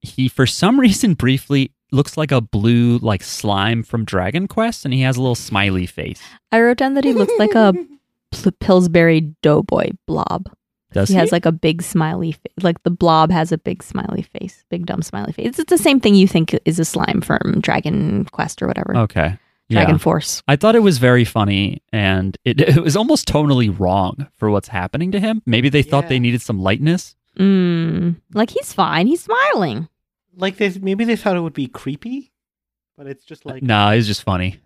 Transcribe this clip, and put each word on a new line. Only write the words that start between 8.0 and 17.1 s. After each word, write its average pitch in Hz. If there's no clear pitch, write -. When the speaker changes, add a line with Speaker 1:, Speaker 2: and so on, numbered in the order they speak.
Speaker 3:
<laughs> -
Speaker 2:
Pl-, -
Pillsbury 170
Doughboy -
blob. -
Speaker 1:
Does 101
Speaker 2:
He 190
Speaker 1:
he? 185
Speaker 2:
has, 175
like, 170
a 165
big 165
smiley 165
fa-, -
like, 170
the 175
blob 165
has 170
a 156
big -
smiley -
face, -
big 175
dumb 175
smiley 196
face. -
It's, 254
it's 311
the 349
same 277
thing 208
you 190
think 160
is 160
a 160
slime -